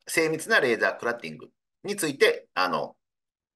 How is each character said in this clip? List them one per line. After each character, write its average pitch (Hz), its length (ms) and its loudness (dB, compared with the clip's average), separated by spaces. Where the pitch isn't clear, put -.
精 160 240 0
密 156 180 -4
な 220 120 4
レ 120 160 2
ー 95 40 -2
ザ 101 100 2
ー 92 40 0
ク - 120 -8
ラ 120 100 -2
ッ - 40 -12
テ - 80 -12
ィ 78 60 -12
ン 78 40 -16
グ - 120 -20
に 202 120 -6
つ 165 120 -2
い 139 120 -6
て、 - 340 4
あ 90 160 0
の、 76 260 -4